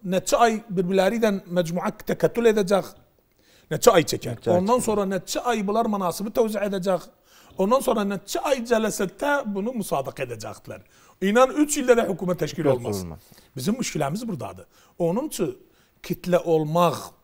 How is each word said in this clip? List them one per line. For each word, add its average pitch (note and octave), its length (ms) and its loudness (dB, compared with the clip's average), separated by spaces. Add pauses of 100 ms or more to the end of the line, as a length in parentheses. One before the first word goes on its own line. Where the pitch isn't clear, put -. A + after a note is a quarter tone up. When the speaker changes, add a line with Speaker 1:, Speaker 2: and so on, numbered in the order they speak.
Speaker 1:
neçə F#3 380 2
ay A3+ 240 4
bir-birləri F#3+ 560 2
ilə G#3+ 100 4 (140)
məcmua F3+ 560 -2
təkəttül A3+ 480 2
edəcək, G3 400 0 (800)
neçə - 240 4
ay F3 80 8
çəkər. B2+ 360 -4
Speaker 2:
Neçə - 120 -4
ay F3 80 6
Speaker 1:
Ondan G#3+ 220 2
Speaker 2:
çəkər. - 100 -4
Speaker 1:
sonra G#3 160 0
neçə F#3+ 400 -4
ay A#3 200 0
bunlar G#3+ 200 0
mənasibi G3+ 480 -4
təvzə G#3+ 320 0
edəcək. F#3+ 420 -2 (500)
Ondan G#3+ 220 2
sonra A3+ 260 0
neçə - 420 -4
ay C4 160 0
cələsətdə A#3 840 0
bunu G#3 300 -4
müsadaqə C#3 500 -4
edəcəkdilər. A2 560 -12 (400)
İnan, A#3+ 300 4 (100)
üç D4 160 0
ildə B3+ 200 4
də A3+ 100 0
hökumət F3+ 340 -2
təşkil D#3 240 -2
Speaker 2:
Yox, C3+ 100 4
Speaker 1:
olmaz. A2 260 -4
Speaker 2:
olmaz. E2 280 -14 (260)
Speaker 1:
Bizim D3+ 220 -2
müşkiləmiz E3+ 500 -4
buradadır. G2+ 380 -10 (320)
Onun F#3+ 300 -2
üçün D#3+ 240 -4 (500)
kitlə F3 400 0
olmaq D#3+ 560 2 (260)